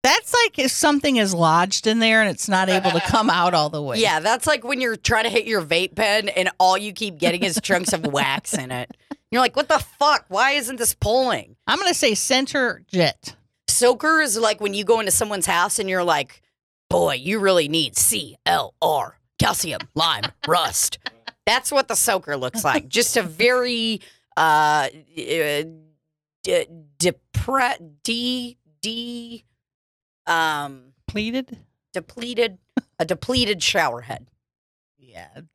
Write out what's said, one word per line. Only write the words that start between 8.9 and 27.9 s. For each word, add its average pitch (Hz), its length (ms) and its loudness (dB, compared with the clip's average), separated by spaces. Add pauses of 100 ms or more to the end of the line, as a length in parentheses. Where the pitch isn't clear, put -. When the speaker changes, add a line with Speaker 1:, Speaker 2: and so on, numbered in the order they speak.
Speaker 2:
You're 240 100 0
like, 254 160 2
"What 285 120 -2
the 302 100 2
fuck? - 500 0
Why 240 240 0
isn't 262 240 -4
this 226 180 -2
pulling?" 220 600 0 (100)
Speaker 1:
I'm 285 120 0
gonna 370 160 0
say 226 200 2
center 262 760 -2
jet. - 480 -2 (320)
Speaker 2:
Soaker 302 520 2
is 240 180 -2
like 226 220 0
when 202 140 -4
you 202 100 -4
go 226 160 4
into 196 120 -2
someone's 208 340 -2
house 175 320 0
and 196 120 -4
you're 185 140 0
like, 151 380 -2 (480)
"Boy, 170 240 2
you 165 240 -4
really 185 300 2
need 151 280 -2
C 190 400 -2 (100)
L 156 360 0
R, 151 360 -2 (200)
calcium, 185 420 -2 (140)
lime, 156 300 0 (120)
Speaker 1:
<laughs> - 120 -10
Speaker 2:
rust." - 500 0 (480)
That's 240 260 0
what 269 160 2
the 226 80 -4
soaker 185 400 -2
looks 127 280 -6
like. 120 240 0
Just - 280 0
a 220 60 2
very, 226 760 0 (360)
uh, 151 540 4
uh, 151 720 -4 (840)
de-, 180 220 0 (340)
depre-, 175 960 -2 (100)